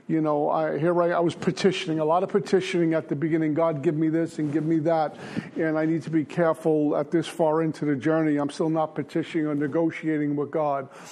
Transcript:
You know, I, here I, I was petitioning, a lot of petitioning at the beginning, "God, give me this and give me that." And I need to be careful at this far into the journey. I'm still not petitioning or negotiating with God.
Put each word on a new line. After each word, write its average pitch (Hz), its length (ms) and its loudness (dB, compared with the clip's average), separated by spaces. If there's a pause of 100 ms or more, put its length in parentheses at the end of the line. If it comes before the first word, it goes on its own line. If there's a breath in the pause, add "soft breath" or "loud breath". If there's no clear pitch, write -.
You 160 140 0
know, 151 300 2
I, 156 280 0
here 175 240 2
I, 170 100 2
I 170 80 2
was 170 140 0
petitioning, - 300 -2 (360)
a 156 40 0
lot 165 180 2
of 190 60 -2
petitioning 180 640 2
at 160 160 0
the 160 80 -2
beginning, 156 380 0
"God, 165 280 0
give 156 140 2
me 160 140 2
this 165 280 0
and 151 140 -2
give 156 140 0
me 165 140 2
that." 156 360 0 (400 loud breath)
And 160 220 0
I 160 80 2
need 160 160 0
to - 80 -10
be 160 120 2
careful 156 720 2
at 151 160 -2
this 165 160 0
far 160 360 2
into 151 240 -2
the 147 100 2
journey. 156 400 2
I'm 143 140 -2
still 165 180 -2
not 156 260 -2
petitioning 156 520 -4
or 151 80 -2
negotiating 151 840 -2
with 143 140 -4
God. 143 380 -2 (240 loud breath)